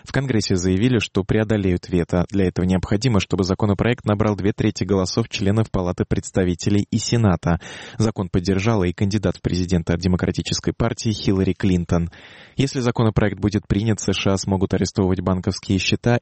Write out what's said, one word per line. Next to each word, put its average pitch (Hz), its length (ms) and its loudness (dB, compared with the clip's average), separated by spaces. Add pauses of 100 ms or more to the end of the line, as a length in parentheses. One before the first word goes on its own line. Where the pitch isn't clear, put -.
В - 80 -20
Конгрессе 117 460 0
заявили, 95 420 2
что - 240 -2
преодолеют 104 640 0
вето. 87 420 0
Для 95 200 2
этого 90 160 -2
необходимо, 101 560 0
чтобы 92 240 -2
законопроект 104 580 0
набрал 104 320 0
две 92 160 0
трети - 320 -2
голосов 95 460 0
членов 104 420 0
Палаты 90 340 0
представителей 98 840 0
и 113 60 0
Сената. 98 640 0 (360)
Закон 107 300 -2
поддержала 95 560 0
и 87 140 0
кандидат 98 400 0
в - 60 -20
президенты 87 500 0
от 87 60 0
Демократической 90 760 0
партии 117 360 -2
Хиллари 95 420 2
Клинтон. 87 560 0 (460)
Если 135 240 -2
законопроект 110 600 0
будет 101 280 0
принят, 104 320 0
С - 120 -2
Ш 98 200 0
А 98 60 2
смогут 95 360 0
арестовывать 92 480 0
банковские 92 560 0
счета 117 440 0